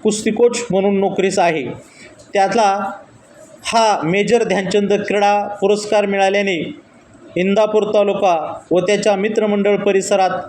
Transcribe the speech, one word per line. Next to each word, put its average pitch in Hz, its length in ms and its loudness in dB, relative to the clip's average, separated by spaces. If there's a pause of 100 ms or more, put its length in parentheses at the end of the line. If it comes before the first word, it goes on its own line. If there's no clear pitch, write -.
कुस्ती 220 280 0
कोच 233 400 0
म्हणून 196 280 0
नोकरीस 196 400 0
आहे. 165 240 0 (680)
त्याला 202 580 0 (720)
हा 214 400 2
मेजर 202 400 0
ध्यानचंद 196 500 0
क्रीडा 202 540 0 (140)
पुरस्कार 208 440 0
मिळाल्याने 196 520 0 (800)
इंदापूर 208 480 2
तालुका 196 720 0 (180)
व 175 80 2
त्याच्या 202 360 0
मित्रमंडळ 208 600 0
परिसरात 196 540 0 (200)